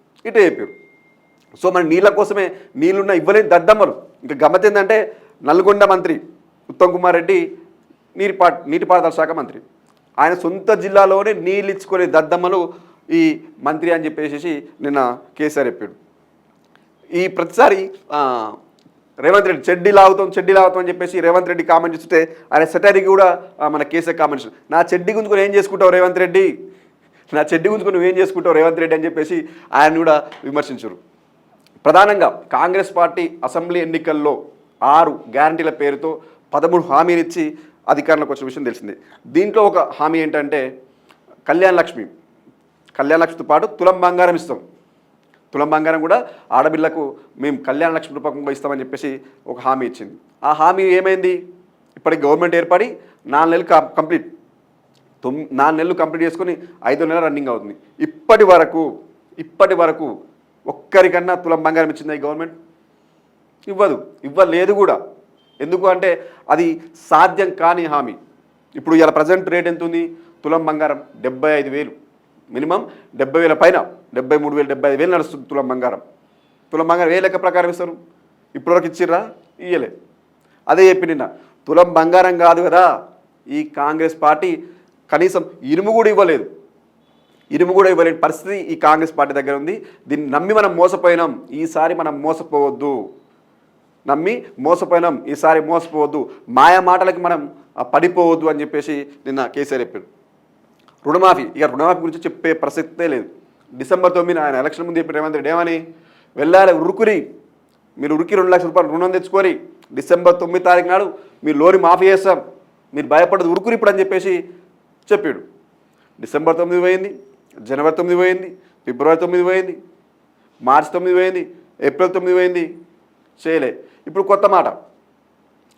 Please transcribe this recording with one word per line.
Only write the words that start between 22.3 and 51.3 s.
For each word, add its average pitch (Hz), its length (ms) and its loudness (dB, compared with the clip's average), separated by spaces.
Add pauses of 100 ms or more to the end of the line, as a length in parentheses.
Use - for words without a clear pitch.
ఆయన 151 100 4
సెటైర్కి 190 420 2
కూడా, 190 380 4 (180)
ఆ, 151 60 0
మన 147 160 -4
కేసీఆర్ 165 340 -4
కామెంట్స్, 143 300 -2 (240)
"నా 170 220 2
చెడ్డి 180 200 -2
గుంజుకొని 208 280 0
ఏం 202 140 0
చేసుకుంటావు 196 360 2
రేవంత్ 180 260 2
రెడ్డి, 180 500 0 (680)
నా 151 200 0
చెడ్డి 165 160 0
గుంజుకొని 202 240 -2
నువ్వేం 185 240 0
చేసుకుంటావు 185 380 0
రేవంత్ 165 240 2
రెడ్డి" 160 160 -2
అని 160 100 -2
చెప్పేసి 160 440 -6 (240)
ఆయన 156 240 4
కూడా 156 300 2 (160)
విమర్శించారు. 135 540 -8 (880)
ప్రధానంగా 180 580 4 (100)
కాంగ్రెస్ 180 420 -2
పార్టీ 170 480 -2
అసెంబ్లీ 175 360 -4
ఎన్నికల్లో 156 640 -2 (380)
ఆరు 151 280 4
గ్యారంటీల 156 580 -2
పేరుతో 151 520 -4 (320)
పదమూడు 165 300 0
హామీలు 165 360 2
ఇచ్చి 160 380 -6 (320)
అధికారంలోకి 151 420 0
వచ్చిన 135 140 -10
విషయం 131 180 -10
తెలిసిందే. 110 340 -10 (300)
దీంట్లో 202 360 0
ఒక 196 140 2
హామీ 160 420 -2
ఏంటంటే 143 600 -4 (680)
కళ్యాణ 180 260 4
లక్ష్మి, 120 320 -2 (920)
కళ్యాణ 147 220 2
లక్ష్మితో 165 240 -2
పాటు 160 240 0
తులం 185 340 0
బంగారం 180 340 2
ఇస్తాం, 131 240 -8 (960)
తులం 147 160 -2
బంగారం 156 320 0
కూడా 202 260 0 (240)
ఆడపిల్లకు 156 640 -2 (240)
మేము 139 180 -4
కళ్యాణ 165 360 -4
లక్ష్మి 156 220 -8
రూపకంగా 143 360 -8
ఇస్తామని 139 280 -8
చెప్పేసి 131 420 -10 (260)
ఒక 120 120 -12
హామీ 131 260 -4
ఇచ్చింది. 101 280 -12 (300)
ఆ 143 80 0
హామీ 175 320 0
ఏమైంది? 185 640 0 (480)